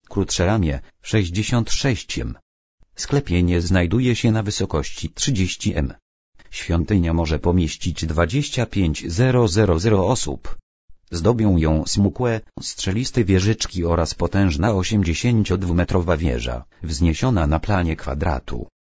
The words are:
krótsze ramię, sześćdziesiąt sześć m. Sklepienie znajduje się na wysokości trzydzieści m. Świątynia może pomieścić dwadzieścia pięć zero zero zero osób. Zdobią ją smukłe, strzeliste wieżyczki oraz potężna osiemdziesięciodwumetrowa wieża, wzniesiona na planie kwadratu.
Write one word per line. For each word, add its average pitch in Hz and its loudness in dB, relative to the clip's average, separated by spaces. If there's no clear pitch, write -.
krótsze 90 -2
ramię, 85 0
sześćdziesiąt 107 0
sześć - -2
m. 113 -8
Sklepienie 87 0
znajduje 95 2
się 117 2
na 110 0
wysokości - -4
trzydzieści 92 -2
m. 76 -2
Świątynia 85 0
może 78 0
pomieścić 85 0
dwadzieścia 87 -2
pięć 87 -2
zero 123 4
zero 90 4
zero 95 2
osób. - -4
Zdobią 98 2
ją 78 2
smukłe, 110 0
strzeliste 117 -2
wieżyczki 92 0
oraz 82 0
potężna 92 2
osiemdziesięciodwumetrowa 90 0
wieża, 60 -2
wzniesiona 82 2
na 78 2
planie 87 0
kwadratu. 69 -4